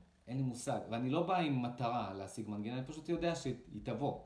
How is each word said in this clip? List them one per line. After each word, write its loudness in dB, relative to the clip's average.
אין -2
לי 2
מושג. 0
ואני 2
לא 4
בא 4
עם 4
מטרה 0
להשיג -6
מנגינה, -4
אני -4
פשוט -6
יודע 2
שהיא -2
תבוא 0